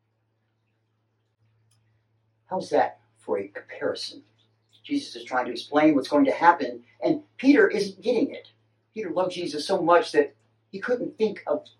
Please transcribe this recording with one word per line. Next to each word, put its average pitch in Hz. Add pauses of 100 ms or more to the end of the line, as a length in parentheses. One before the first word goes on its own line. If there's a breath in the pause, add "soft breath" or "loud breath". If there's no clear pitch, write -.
(2500)
How's 185
that - (180)
for -
a -
comparison? - (600)
Jesus -
is 117
trying 123
to 123
explain 151
what's 127
going 143
to 131
happen, - (160 soft breath)
and 160 (140)
Peter 269
isn't 196
getting 233
it. - (420)
Peter 208
loved 185
Jesus 151
so 185
much 165
that 147 (340)
he 190
couldn't 233
think 214
of 147 (140)